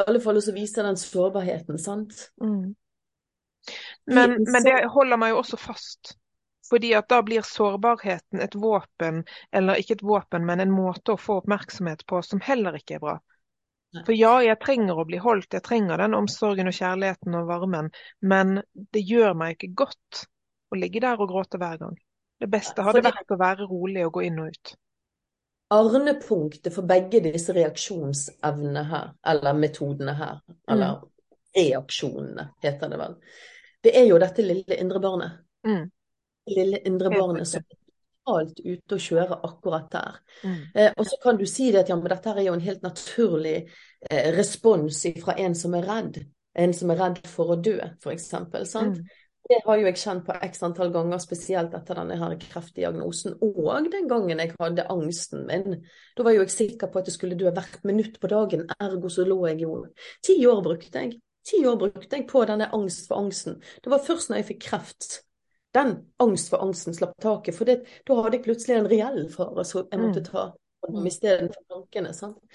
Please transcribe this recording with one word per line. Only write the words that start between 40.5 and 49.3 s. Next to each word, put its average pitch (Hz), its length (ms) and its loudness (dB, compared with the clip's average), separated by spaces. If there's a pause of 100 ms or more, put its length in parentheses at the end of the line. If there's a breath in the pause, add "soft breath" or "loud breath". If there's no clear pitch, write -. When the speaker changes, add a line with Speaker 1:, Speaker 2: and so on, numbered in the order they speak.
Speaker 1:
Eh, 214 220 6
og 214 100 0
så - 160 -6
kan 240 140 6
du 196 100 -2
si 254 260 0
det 196 80 8
at, 185 80 2
ja, 180 80 0
men 170 120 -4
dette 180 200 -4
her 202 100 -2
er 196 60 0
jo 185 80 2
en 170 80 -2
helt 190 220 -6
naturlig, 170 840 -2 (420 loud breath)
eh, 151 260 2
respons 185 720 2
ifra 170 320 -2
en 185 160 0
som 175 200 -4
er 175 80 0
redd. 190 440 -6 (280)
En 175 180 2
som 175 180 -2
er 165 60 2
redd 180 300 -2
for 165 200 -4 (100)
å 170 60 -6
dø, 208 180 0 (200)
for - 120 -8
eksempel, 170 540 -8
sant? 208 320 -2
Speaker 2:
Mm. 170 80 -12 (420 loud breath)